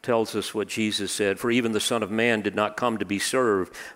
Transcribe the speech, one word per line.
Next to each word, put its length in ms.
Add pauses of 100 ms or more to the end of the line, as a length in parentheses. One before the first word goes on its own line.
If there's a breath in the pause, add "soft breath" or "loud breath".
tells 340
us 180
what 140
Jesus 420
said, 300
"For 100
even 220
the 80
Son 200
of 120
Man 280
did 140
not 220
come 220
to 60
be 140
served, 560 (220 loud breath)